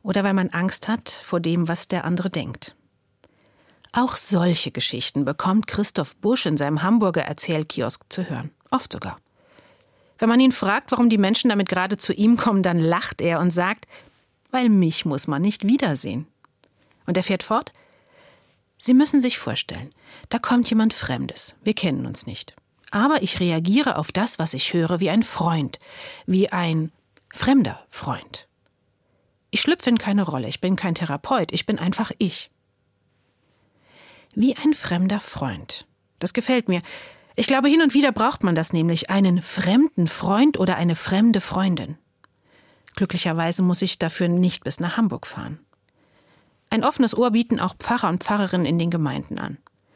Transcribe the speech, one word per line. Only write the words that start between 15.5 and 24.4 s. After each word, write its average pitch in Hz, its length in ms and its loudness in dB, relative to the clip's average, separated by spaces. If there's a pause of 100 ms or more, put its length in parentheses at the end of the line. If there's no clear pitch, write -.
wiedersehen.“ 151 580 0 (800)
Und 175 100 -2
er 185 60 0
fährt 185 220 -4
fort, 226 300 -4 (1040)
„Sie 254 160 4
müssen 285 260 6
sich 247 160 0
vorstellen, - 540 -8 (380)
da 233 100 -2
kommt 240 280 2
jemand 220 260 2
Fremdes. - 680 -6
Wir 214 120 0
kennen 131 320 -2
uns - 180 -6
nicht. - 300 -14 (340)
Aber 277 320 2
ich - 200 -4
reagiere 180 560 0
auf - 160 -6
das, 214 260 -2
was 160 140 -2